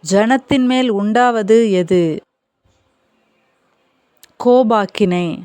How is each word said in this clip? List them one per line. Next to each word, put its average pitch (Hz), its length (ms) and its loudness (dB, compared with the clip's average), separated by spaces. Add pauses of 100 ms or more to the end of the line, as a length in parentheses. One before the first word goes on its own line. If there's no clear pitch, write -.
ஜனத்தின் 247 560 0
மேல் 254 240 0
உண்டாவது 220 640 0 (160)
எது? 180 300 0 (2500)
கோபாக்கினை. 214 840 0 (180)